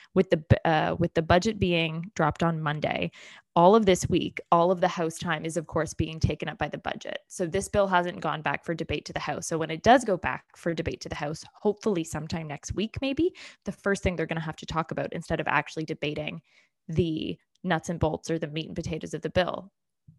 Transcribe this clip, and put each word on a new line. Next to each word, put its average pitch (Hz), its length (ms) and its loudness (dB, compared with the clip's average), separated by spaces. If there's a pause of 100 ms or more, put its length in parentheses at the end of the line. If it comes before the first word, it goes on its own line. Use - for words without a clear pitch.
(140)
with 185 160 4
the, 160 120 2 (220)
uh, 160 340 2
with 175 160 0
the 165 80 2
budget 185 380 2
being 170 560 0
dropped 151 260 0
on 165 200 0
Monday, 151 500 -2 (420)
all 180 220 10
of 226 100 6
this 185 220 4
week, - 320 0 (100)
all 170 220 6
of 185 80 2
the 180 80 4
House 165 300 -2
time 160 260 -4
is, 165 140 -4
of 160 100 -4
course, 156 260 -2
being 160 240 -4
taken 156 300 0
up 151 100 -6
by 151 120 -2
the - 80 -8
budget. - 400 -8 (100)
So - 180 -4
this 190 220 -2
bill 202 180 4
hasn't 180 360 2
gone 156 200 -4
back 151 220 -2
for 170 100 -4
debate 160 340 -4
to - 40 -14
the - 80 -8
House. - 260 -4
So 165 120 -4
when 156 120 -4
it 160 140 -8
does 240 220 8
go 202 100 0
back 135 300 -6 (100)
for 170 180 -4
debate 156 280 -6
to - 80 -14
the - 60 -8
House, 151 280 -6 (100)
hopefully 208 520 0
sometime 160 420 -6
next - 260 -10
week, 214 280 -4
maybe, 277 320 0 (320)
the 202 80 -6
first - 280 -2
thing 185 140 0
they're 165 100 -2
gonna 160 140 -4
have 160 160 -6
to - 100 -14
talk 160 260 0
about, - 200 -4
instead 165 300 -4
of - 80 -2
actually 151 340 0
debating 156 580 -6 (460)
the 165 500 0 (280)
nuts 170 240 0
and 170 100 -4
bolts 160 320 0
or 165 80 -2
the 160 80 -4
meat 151 200 -6
and - 100 -12
potatoes 165 360 -8
of 165 80 -8
the 160 80 -6
bill, 185 400 -2 (500)